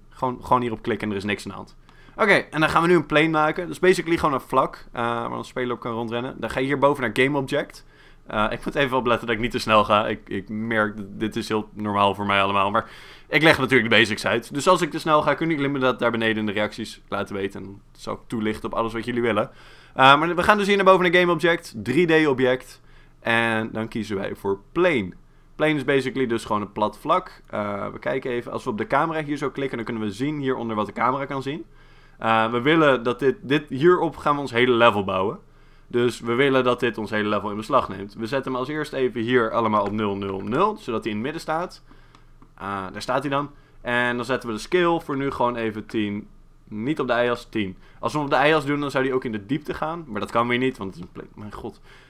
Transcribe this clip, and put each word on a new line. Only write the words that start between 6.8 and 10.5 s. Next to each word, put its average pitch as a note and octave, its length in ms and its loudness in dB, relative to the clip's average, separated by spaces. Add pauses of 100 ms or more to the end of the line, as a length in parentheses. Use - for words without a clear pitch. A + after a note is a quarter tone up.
naar A#2+ 220 2
Game C#3+ 140 2
Object. C#3 460 -4 (420)
Eh, G#2+ 240 0
ik A#2 140 -6
moet - 100 -6
even C3+ 220 0
opletten A#2 300 0
dat A#2 100 0
ik A2 60 -4
niet A#2+ 80 -2
te A#2+ 80 -4
snel A2 260 4
ga. G#2+ 220 2
Ik, A2 220 -6
ik G2+ 200 -8
merk, G#2+ 480 -2